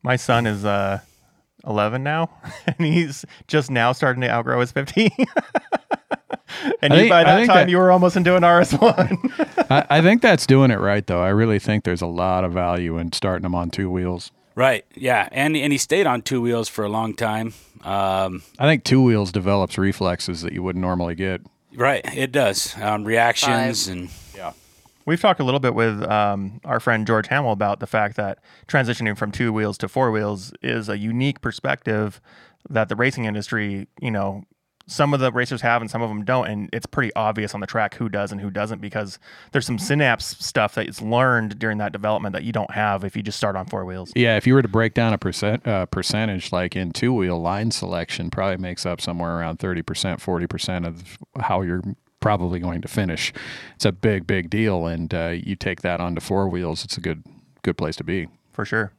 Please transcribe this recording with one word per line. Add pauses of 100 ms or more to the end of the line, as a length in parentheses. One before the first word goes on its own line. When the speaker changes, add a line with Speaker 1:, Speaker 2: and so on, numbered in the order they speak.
Speaker 1:
my
son
is,
uh, (680)
eleven
now, (220)
<laughs>
and
he's (240)
just
now
starting
to
outgrow
his
fifty.
<laughs> (1600)
And
Speaker 2:
I
Speaker 1:
you,
Speaker 2:
think,
Speaker 1:
by
Speaker 2:
I
Speaker 1:
that
Speaker 2:
think
Speaker 1:
time,
Speaker 2:
that
Speaker 1:
you
were
almost
into
an
R
S
one. (160)
<laughs>
Speaker 2:
I,
I
think
that's
doing
it
right,
though.
I
really
think
there's
a
lot
of
value
in
starting
them
on
two
wheels. (240)
Speaker 3:
Right, (100)
yeah.
And,
and
he
stayed
on
two
wheels
for
a
long
time. (300)
Um, (160)
Speaker 2:
I
think
two
wheels
develops
reflexes
that
you
wouldn't
normally
get. (320)
Speaker 3:
Right, (140)
it
does.
Um,
reactions
Speaker 4:
Five.
Speaker 3:
and (260)
Speaker 2:
Yeah. (540)
Speaker 1:
We've
talked
a
little
bit
with,
um,
our
friend
George
Hamill
about
the
fact
that (300)
transitioning
from
two
wheels
to
four
wheels (100)
is
a
unique
perspective (500)
that
the
racing
industry, (120)
you
know, (420)
some
of
the
racers
have
and
some
of
them
don't,
and
it's
pretty
obvious
on
the
track
who
does
and
who
doesn't
because (340)
there's
some
synapse
stuff
that
is
learned
during
that
development
that
you
don't
have
if
you
just
start
on
four
wheels.
Speaker 2:
Yeah,
if
you
were
to
break
down
a
percent,
uh,
percentage,
like,
in
two-wheel,
line
selection
probably
makes
up
somewhere
around
thirty
percent,
forty
percent
of (240)
how
you're (400)
probably
going
to
finish. (440)
It's
a
big,
big
deal,
and,
uh,
you
take
that
onto
four
wheels,
it's
a
good, (380)
good
place
to
be. (240)
Speaker 1:
For
sure.